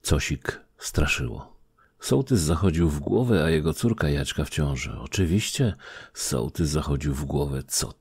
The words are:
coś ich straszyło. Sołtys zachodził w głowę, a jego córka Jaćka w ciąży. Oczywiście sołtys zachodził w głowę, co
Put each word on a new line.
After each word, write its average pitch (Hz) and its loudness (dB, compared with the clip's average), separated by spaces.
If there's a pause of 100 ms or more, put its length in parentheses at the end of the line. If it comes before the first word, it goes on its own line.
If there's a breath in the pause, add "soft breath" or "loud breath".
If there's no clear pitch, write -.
coś - 0
ich - -6 (180)
straszyło. - -2 (440 soft breath)
Sołtys 131 2
zachodził 82 2
w 73 0
głowę, 98 2
a 82 4
jego 78 2
córka 113 0
Jaćka 71 0
w - -8
ciąży. 71 -2
Oczywiście 98 0 (400 loud breath)
sołtys - -2
zachodził 71 0
w 71 -4
głowę, 69 -2
co - -4